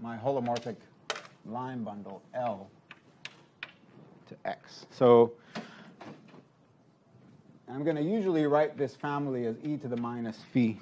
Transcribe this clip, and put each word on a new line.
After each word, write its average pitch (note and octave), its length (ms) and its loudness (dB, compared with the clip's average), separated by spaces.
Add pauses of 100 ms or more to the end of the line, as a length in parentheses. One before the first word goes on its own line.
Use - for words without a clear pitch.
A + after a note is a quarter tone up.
my A#2 160 -10
holomorphic A#2+ 580 -4 (680)
line B2+ 380 -8
bundle G2+ 380 -12 (120)
L G2+ 360 -6 (1600)
to - 80 -20 (100)
X. - 460 -10
So A#2+ 420 8 (2250)
I'm C3+ 140 -8
gonna D3+ 180 0
usually F3+ 440 2
write D3 320 4
this C3+ 180 -2
family C#3+ 500 -4
as A2+ 180 -2
e D3+ 140 -2
to C#3 100 -10
the A#2+ 100 -4
minus A#2 400 -6 (160)
phi A2+ 280 4